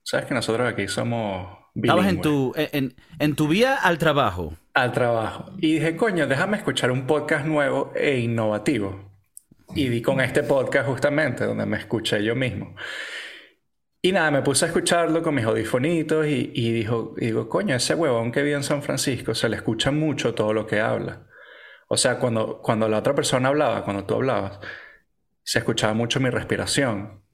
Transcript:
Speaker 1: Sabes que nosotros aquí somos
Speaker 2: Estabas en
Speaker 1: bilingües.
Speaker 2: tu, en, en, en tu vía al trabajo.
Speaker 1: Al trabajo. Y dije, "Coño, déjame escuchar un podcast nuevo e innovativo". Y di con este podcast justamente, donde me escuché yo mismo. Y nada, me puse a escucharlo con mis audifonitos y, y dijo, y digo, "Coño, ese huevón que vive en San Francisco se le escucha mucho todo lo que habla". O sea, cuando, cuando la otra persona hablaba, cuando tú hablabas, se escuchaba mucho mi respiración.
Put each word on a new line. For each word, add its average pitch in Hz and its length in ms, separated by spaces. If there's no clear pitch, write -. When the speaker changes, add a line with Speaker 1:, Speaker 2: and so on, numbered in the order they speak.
Speaker 1:
Sabes 135 240
que - 80
nosotros 117 340
aquí 101 200
somos 104 720
Speaker 2:
Estabas 170 320
en 180 140
Speaker 1:
bilingües. - 0
Speaker 2:
tu, 139 340
en, 151 160
en, 135 240
en 151 160
tu 151 120
vía 233 280
al 175 240
trabajo. 104 560
Speaker 1:
Al 127 200
trabajo. 117 680
Y 156 140
dije, 160 220
"Coño, 180 300
déjame 170 320
escuchar 127 340
un 127 140
podcast 147 400
nuevo 139 500
e 143 220
innovativo". 110 880
Y 139 140
di 117 120
con 131 200
este 127 200
podcast 135 460
justamente, 139 560
donde 107 240
me 104 100
escuché 107 460
yo 113 120
mismo. 113 400
Y 180 100
nada, 165 200
me 143 100
puse 139 240
a 160 40
escucharlo 170 520
con 160 140
mis 120 100
audifonitos 151 800
y, 139 300
y 117 160
dijo, 113 460
y - 100
digo, 110 200
"Coño, 185 280
ese 131 180
huevón 123 380
que 139 100
vive 147 140
en 139 80
San 139 180
Francisco 131 540
se - 140
le 104 80
escucha 117 340
mucho 147 420
todo 107 180
lo 107 140
que 104 140
habla". - 480
O - 60
sea, 120 240
cuando, 113 420
cuando 110 280
la 107 80
otra 131 180
persona 135 320
hablaba, 131 380
cuando 101 180
tú 107 120
hablabas, 110 440
se - 180
escuchaba 113 340
mucho 117 260
mi 131 100
respiración. 104 960